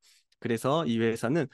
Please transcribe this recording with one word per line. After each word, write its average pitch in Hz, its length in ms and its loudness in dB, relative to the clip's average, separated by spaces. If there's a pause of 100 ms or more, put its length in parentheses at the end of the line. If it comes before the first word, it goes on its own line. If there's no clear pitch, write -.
(400)
그래서 131 480 0
이 117 100 0
회사는 113 560 0